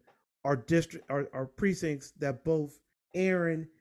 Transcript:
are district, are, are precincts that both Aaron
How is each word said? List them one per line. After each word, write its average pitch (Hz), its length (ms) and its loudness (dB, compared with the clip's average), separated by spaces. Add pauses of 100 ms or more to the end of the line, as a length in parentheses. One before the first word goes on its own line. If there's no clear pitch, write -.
(440)
are 139 120 2
district, 160 520 0
are, 139 240 -2
are 131 140 -6
precincts 160 720 -2
that 139 260 -4
both 156 360 0 (340)
Aaron 170 540 2 (120)